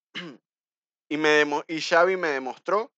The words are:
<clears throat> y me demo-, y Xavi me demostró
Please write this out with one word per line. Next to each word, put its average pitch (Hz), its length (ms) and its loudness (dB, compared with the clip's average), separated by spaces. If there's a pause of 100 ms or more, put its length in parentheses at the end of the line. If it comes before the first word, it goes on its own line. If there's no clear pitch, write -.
(140)
<clears throat> - 960 -20
y 147 80 -6
me 151 100 2
demo-, 151 400 2
y 160 140 -6
Xavi 180 340 2
me 175 120 -4
demostró 143 680 -4